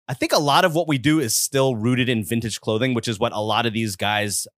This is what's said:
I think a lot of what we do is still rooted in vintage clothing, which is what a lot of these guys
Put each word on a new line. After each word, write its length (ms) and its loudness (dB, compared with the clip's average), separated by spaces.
I 60 -4
think 200 -4
a 40 4
lot 280 4
of 80 0
what 120 0
we 120 0
do 220 2
is 140 -2
still 400 2
rooted 360 0
in 120 0
vintage 380 -4
clothing, 320 0
which 160 -4
is 100 -4
what 140 -2
a 80 -6
lot 240 0
of 80 -2
these 240 -4
guys 500 -2